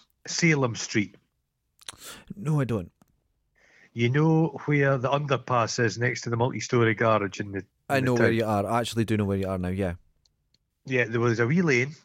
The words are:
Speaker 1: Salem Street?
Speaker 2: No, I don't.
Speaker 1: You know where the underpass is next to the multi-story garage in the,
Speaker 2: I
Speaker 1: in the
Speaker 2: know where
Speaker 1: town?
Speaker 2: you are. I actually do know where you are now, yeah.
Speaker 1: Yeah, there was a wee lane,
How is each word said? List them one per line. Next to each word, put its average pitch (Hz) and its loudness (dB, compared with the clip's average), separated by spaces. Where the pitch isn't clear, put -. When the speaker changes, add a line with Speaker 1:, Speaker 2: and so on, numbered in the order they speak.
Speaker 1:
Salem 139 0
Street? - -4
Speaker 2:
No, 147 -2
I 135 0
don't. 107 -4
Speaker 1:
You 117 0
know 160 2
where 139 2
the 127 -2
underpass 127 0
is 107 0
next 120 -2
to 120 -6
the 117 -2
multi-story 113 2
garage 104 0
in 101 -8
the, 95 -6
Speaker 2:
I 139 0
Speaker 1:
in 131 0
the 127 0
Speaker 2:
know 123 2
where 117 4
Speaker 1:
town? 113 2
Speaker 2:
you 113 0
are. 104 0
I 113 0
actually 113 -2
do 107 0
know 104 2
where 98 0
you 95 -2
are 95 -4
now, 90 -4
yeah. 92 -2
Speaker 1:
Yeah, 127 0
there 117 -2
was 117 2
a 117 2
wee 165 2
lane, 143 0